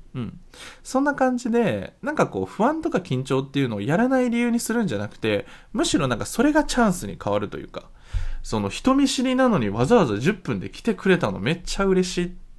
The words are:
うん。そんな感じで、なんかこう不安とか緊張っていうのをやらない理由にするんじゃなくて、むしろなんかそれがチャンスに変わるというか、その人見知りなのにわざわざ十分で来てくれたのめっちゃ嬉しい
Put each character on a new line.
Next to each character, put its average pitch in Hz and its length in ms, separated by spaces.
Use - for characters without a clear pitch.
う 127 60
ん。 98 180
そ 262 160
ん 277 40
な 285 100
感 254 220
じ 233 140
で、 196 500
な 277 120
ん - 20
か 185 140
こ 95 160
う - 20
不 - 180
安 311 160
と 320 100
か - 80
緊 131 260
張 135 160
っ 139 100
て 143 80
い 139 60
う 123 40
の 110 80
を 98 40
や 131 160
ら 233 100
な 262 140
い 247 100
理 233 80
由 240 120
に 233 100
す - 120
る 233 120
ん - 20
じ 123 80
ゃ 101 40
な 104 100
く - 100
て、 107 280
む 285 120
し 320 140
ろ 143 80
な 123 80
ん 104 60
か 98 60
そ - 180
れ 302 80
が 302 100
チ - 140
ャ 240 100
ン 190 60
ス 107 160
に - 140
変 101 100
わ 104 80
る - 80
と 71 100
い 67 60
う - 40
か、 - 220
そ 113 160
の 101 80
人 254 260
見 277 140
知 254 160
り 262 100
な 262 140
の 202 100
に 110 100
わ 110 180
ざ 240 100
わ 185 100
ざ 104 120
十 147 160
分 107 260
で 98 100
来 - 100
て 233 140
く - 140
れ 180 100
た 110 140
の 92 80
め 127 120
っ 170 120
ち - 160
ゃ 196 60
嬉 185 220
し 180 140
い 180 120